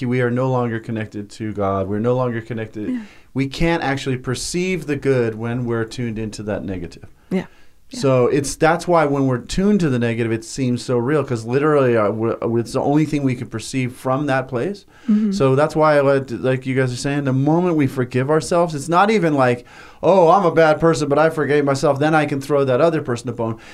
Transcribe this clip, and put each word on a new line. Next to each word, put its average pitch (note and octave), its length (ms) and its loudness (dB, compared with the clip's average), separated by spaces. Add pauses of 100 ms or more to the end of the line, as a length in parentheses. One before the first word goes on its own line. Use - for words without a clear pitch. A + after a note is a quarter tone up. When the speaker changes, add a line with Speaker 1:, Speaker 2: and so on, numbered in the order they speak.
Speaker 1:
we B2 160 0
are A#2+ 100 0
no B2+ 180 0
longer A#2+ 300 -2
connected G#2+ 520 -8
to G#2+ 220 -8
God. G2 340 -2
We're G#2 120 -2
no A#2+ 160 0
longer A#2+ 260 -2
connected. A2 480 -8
Speaker 2:
Yeah. B3 120 -4 (320)
Speaker 1:
We C3+ 140 -2
can't E3+ 360 -2
actually C3+ 340 -4
perceive F3 720 -4
the D3 80 -2
good B2+ 400 0
when A#2 300 -4
we're A#2 200 -2
tuned A2+ 340 -6
into A2 240 -8
that G#2 200 -4
negative. E2+ 420 -10 (240)
Speaker 2:
Yeah. F#3 160 -4 (440)
Yeah. - 100 -14
Speaker 1:
So B2+ 260 4
it's, C#3 300 0
that's E3 320 0
why E3 180 4
when C#3 220 0
we're B2+ 100 0
tuned F#3+ 440 0
to D#3+ 80 0
the B2 100 0
negative, A#2 320 0
it A2+ 120 -4
seems B2 400 -4
so B2+ 140 0
real, C#3 260 0
'cause A#2 220 -4
literally, C3+ 500 2
uh, G#2 140 2
we're, A2 280 -2 (220)
it's A2+ 140 -6
the C3 80 -2
only D3+ 240 2
thing D3 160 -4
we C3 140 0
can B2 140 -8
perceive B2+ 460 -6
from C3+ 300 -2
that C3 220 -2
place. C#3 380 -6 (220)
Speaker 2:
Mm-hmm. G#3+ 240 2
Speaker 1:
So C#3 240 2
that's D#3 200 2
why, D#3 240 4
like, C#3 320 2
like B2+ 340 -2
you C3 100 -4
guys B2+ 160 0
are B2 60 -6
saying, C#3+ 280 -4
the C3 80 0
moment D#3+ 420 2
we D3 100 2
forgive C3 460 -2
ourselves, D#3+ 420 0
it's C#3 160 -8
not F#3+ 220 4
even E3 240 2
like, B2 320 2 (340)
"Oh, F3 300 6
I'm F#3+ 120 6
a E3 80 4
bad D#3 280 4
person, D3+ 280 2
but C#3+ 120 2
I D#3+ 100 6
forgave D3 360 2
myself, C#3 340 2
then D#3 160 2
I D3+ 100 2
can C#3+ 160 -4
throw C#3 240 0
that B2+ 160 2
other D#3+ 220 2
person B2 260 -4
a A2+ 40 -6
bone." A2+ 220 -4 (180)